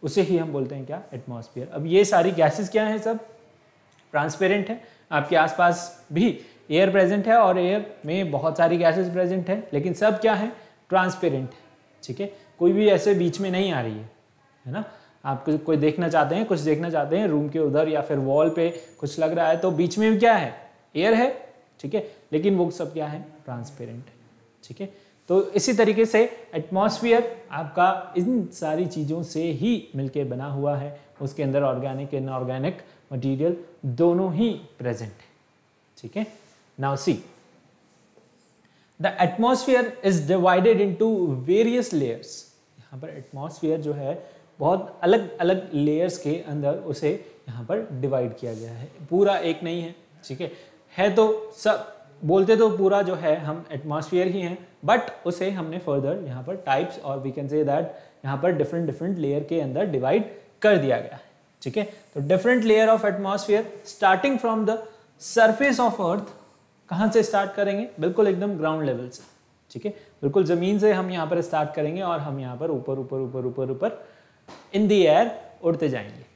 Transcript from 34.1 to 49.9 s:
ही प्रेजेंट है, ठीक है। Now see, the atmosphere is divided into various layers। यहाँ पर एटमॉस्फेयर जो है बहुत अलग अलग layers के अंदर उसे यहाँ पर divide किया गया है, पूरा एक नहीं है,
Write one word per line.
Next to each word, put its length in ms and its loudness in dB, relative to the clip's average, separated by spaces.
ही 160 2
प्रेजेंट 320 -6
है, 160 -20
ठीक 200 -10
है। 80 -2
Now 200 -2
see, 180 0
the 120 0
atmosphere 640 2
is 160 4
divided 520 6
into 280 2
various 460 2
layers। 380 -2
यहाँ 200 -18
पर 100 -14
एटमॉस्फेयर 720 -6
जो 120 -4
है 240 -6
बहुत 440 0
अलग 340 2
अलग 360 0
layers 440 0
के 180 -4
अंदर 280 -2
उसे 240 -2
यहाँ 180 -12
पर 220 -4
divide 360 -2
किया 160 -8
गया 180 -12
है, 180 -14
पूरा 280 4
एक 260 -4
नहीं 180 -6
है, 140 -10